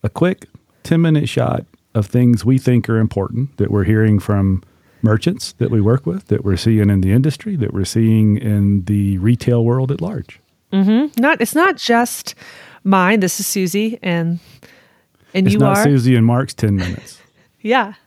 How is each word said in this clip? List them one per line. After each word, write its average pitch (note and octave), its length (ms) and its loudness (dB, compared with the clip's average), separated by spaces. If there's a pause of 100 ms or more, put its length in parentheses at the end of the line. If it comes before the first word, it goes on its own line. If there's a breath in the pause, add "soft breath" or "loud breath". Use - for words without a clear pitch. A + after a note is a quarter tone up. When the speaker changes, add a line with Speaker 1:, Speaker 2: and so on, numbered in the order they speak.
Speaker 1:
a - 60 -4
quick - 380 -4 (360)
ten-minute D#3+ 460 0
shot - 360 -4 (300)
of G#2 120 0
things A#2+ 360 2
we C3 140 2
think B2 320 0
are A2+ 80 0
important A2+ 600 -4
that G#2 140 -2
we're G2+ 140 0
hearing G#2+ 340 2
from G2 420 0 (400 soft breath)
merchants C3 520 0
that - 180 -4
we A2+ 80 0
work A2+ 260 2
with, F#2+ 220 -6
that G#2 160 -2
we're F#2+ 140 -2
seeing G#2+ 320 2
in F#2+ 120 2
the F#2 120 0
industry, D3 420 -2
that - 180 -4
we're F#2+ 120 -4
seeing G#2+ 520 2
in G2+ 480 0
the G2+ 340 -2
retail A#2+ 440 0
world C3 280 0
at C#3 100 -6
large. - 380 -10 (340)
Speaker 2:
Mm-hmm. A3 480 0
Not, D4 180 2
it's - 160 -4
not E4+ 220 2
just - 580 -2 (480 loud breath)
mine. F#3+ 380 2
This F#3 180 -2
is G3 60 -6
Susie, G#3 560 -4
and, E3+ 380 -2 (920 soft breath)
and F#3+ 140 2
Speaker 1:
It's G3 60 2
Speaker 2:
you - 60 0
Speaker 1:
not G3+ 180 4
Speaker 2:
are G#3 60 2
Speaker 1:
Susie C3 320 4
and A2+ 100 4
Mark's B2 280 0
ten G2+ 220 0
minutes. - 440 -8 (200)
Speaker 2:
<laughs> - 220 -20
Yeah. G#3+ 320 -2 (140)